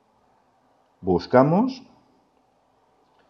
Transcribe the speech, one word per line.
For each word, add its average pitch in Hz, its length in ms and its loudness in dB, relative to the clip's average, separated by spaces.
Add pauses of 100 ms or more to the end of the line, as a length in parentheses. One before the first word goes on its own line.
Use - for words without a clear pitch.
(1000)
Buscamos 139 840 0 (1500)